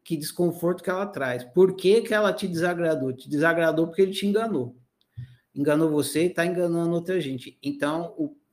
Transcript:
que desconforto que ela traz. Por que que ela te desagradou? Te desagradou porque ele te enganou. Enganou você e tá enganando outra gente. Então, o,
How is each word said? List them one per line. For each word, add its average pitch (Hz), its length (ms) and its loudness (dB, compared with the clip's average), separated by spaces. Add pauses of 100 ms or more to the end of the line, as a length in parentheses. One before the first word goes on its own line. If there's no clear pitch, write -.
que 165 140 -4
desconforto 170 640 -2
que - 60 -6
ela 185 160 -2
traz. 131 380 -4
Por 185 320 4
que 196 260 4
que 214 120 -4
ela 214 200 2
te - 140 -6
desagradou? 165 680 0
Te 131 160 -18
desagradou 160 580 2
porque 165 140 0
ele 190 120 2
te 196 140 -2
enganou. 202 480 -2 (800)
Enganou 151 360 2
você 151 360 0
e 180 40 2
tá 170 160 -2
enganando 170 480 0
outra 170 260 -2
gente. 135 420 -8
Então, 147 560 -4
o, 151 180 -6 (180)